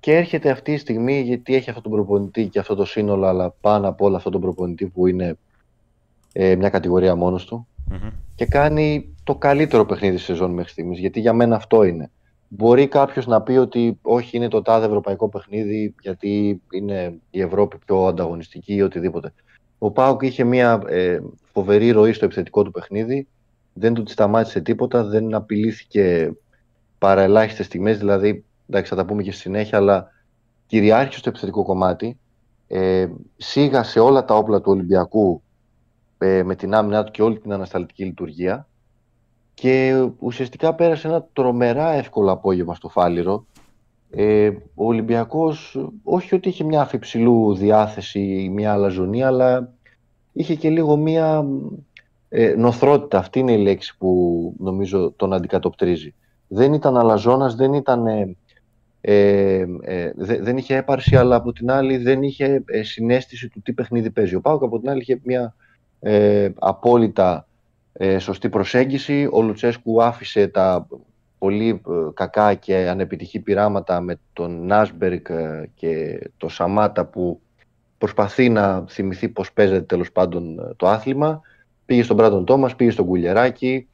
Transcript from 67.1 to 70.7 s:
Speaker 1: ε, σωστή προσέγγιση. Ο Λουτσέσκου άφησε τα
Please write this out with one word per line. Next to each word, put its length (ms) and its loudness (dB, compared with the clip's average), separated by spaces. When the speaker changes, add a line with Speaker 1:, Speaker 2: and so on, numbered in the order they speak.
Speaker 1:
ε, 260 0
σωστή 300 -6
προσέγγιση. 840 0
Ο 100 4
Λουτσέσκου 600 0
άφησε 460 0
τα 380 0